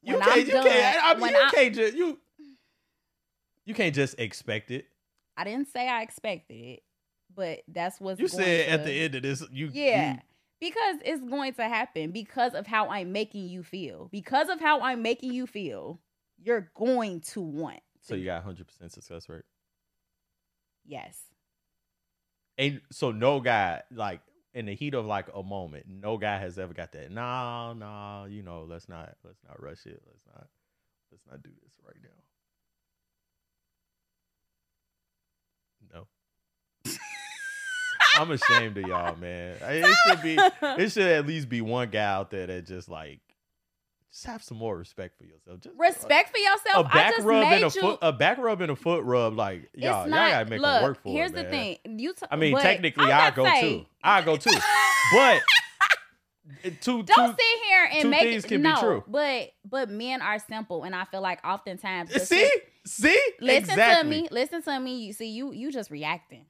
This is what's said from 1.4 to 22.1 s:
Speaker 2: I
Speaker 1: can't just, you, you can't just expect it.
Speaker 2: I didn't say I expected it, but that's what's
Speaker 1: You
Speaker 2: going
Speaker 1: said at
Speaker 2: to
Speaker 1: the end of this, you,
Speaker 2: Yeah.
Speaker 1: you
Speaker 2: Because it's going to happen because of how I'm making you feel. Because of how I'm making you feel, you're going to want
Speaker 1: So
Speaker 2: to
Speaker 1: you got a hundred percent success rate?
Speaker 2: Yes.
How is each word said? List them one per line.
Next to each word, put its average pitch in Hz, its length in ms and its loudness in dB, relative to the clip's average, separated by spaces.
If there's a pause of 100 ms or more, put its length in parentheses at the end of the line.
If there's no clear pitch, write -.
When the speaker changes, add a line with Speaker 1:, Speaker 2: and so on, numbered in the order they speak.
Speaker 2:
I - 100 6
Speaker 1:
can't 254 240 4
just, 220 200 0
you, 330 240 -2 (1500)
you 214 100 -10
can't 180 200 0
just 139 240 -2
expect 107 520 -8
it. 131 160 -10 (500)
Speaker 2:
I 175 60 -8
didn't 247 240 -6
say 254 220 -6
I 233 140 -4
expected 185 520 -12
it, 120 280 -20 (520)
but 175 320 -8
that's 170 320 -8
what's 190 200 -8
Speaker 1:
You 339 100 -2
Speaker 2:
going 185 140 -2
Speaker 1:
said 165 260 2
at 160 80 2
Speaker 2:
to 151 80 -2
Speaker 1:
the 143 160 -4
end 151 140 -4
of 127 80 -6
this, 139 280 -6
you, 143 220 -10
Speaker 2:
Yeah. 214 400 0
Speaker 1:
you 123 60 -10 (420)
Speaker 2:
Because 381 420 -4
it's 302 200 -4
going 262 320 -6
to 233 80 -6
happen 220 480 -4
because 240 420 -4
of 202 140 -10
how 214 220 -2
I'm 185 220 -8
making 202 380 -8
you 180 140 -14
feel. 156 480 -14
Because 269 380 -2
of 349 120 -6
how 302 200 2
I'm 247 200 -4
making 247 320 -4
you 254 140 -6
feel, 135 520 -12 (380)
you're 202 380 -4
going 220 460 -2
to - 200 -12
want 156 400 -10 (200)
Speaker 1:
So - 140 -12
Speaker 2:
to 95 40 -6
Speaker 1:
you 92 60 -8
got 90 120 -6
a 85 80 -12
hundred 90 220 -16
percent - 260 -20
success - 340 -20
rate? 82 160 -18 (1400)
Speaker 2:
Yes. - 320 -18 (1400)